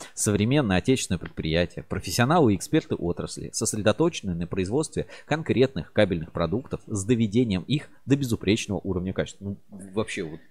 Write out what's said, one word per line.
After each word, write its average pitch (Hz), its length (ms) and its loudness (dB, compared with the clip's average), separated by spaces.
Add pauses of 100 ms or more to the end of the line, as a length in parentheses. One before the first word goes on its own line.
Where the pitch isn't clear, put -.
(140)
Современное 107 640 2
отечественное 107 400 2
предприятие, 82 680 -2
профессионалы 117 680 2
и - 20 0
эксперты - 380 -2
отрасли, - 580 -6
сосредоточенные 107 840 0
на 85 100 -4
производстве 95 600 -2 (200)
конкретных - 640 0
кабельных 90 400 2
продуктов 85 540 -2
с 101 180 -6
доведением 110 580 2
их 135 260 -4 (180)
до 131 100 4
безупречного 110 680 0
уровня 92 300 -4
качества. - 320 -6
Ну, 98 120 -6 (360)
вообще, 104 300 -4
вот 80 180 -8 (100)